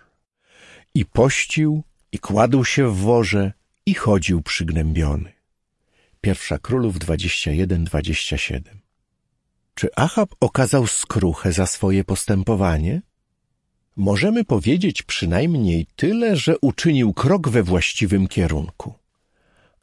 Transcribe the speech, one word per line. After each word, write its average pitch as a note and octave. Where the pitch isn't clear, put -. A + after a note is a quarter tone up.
I B2+
pościł, D3+
i -
kładł A#2+
się C3+
w G2
worze, G2+
i G3
chodził F#2+
przygnębiony”. D#2
Pierwsza F2+
Królów A2+
dwadzieścia D#2+
jeden F2
dwadzieścia D#2
siedem. -
Czy -
Achab F#3
okazał B2+
skruchę -
za F2+
swoje F#2+
postępowanie? F#2+
Możemy G2+
powiedzieć C3+
przynajmniej F#2+
tyle, A3
że D#3+
uczynił C3+
krok E3+
we A2+
właściwym F#2
kierunku. D#2+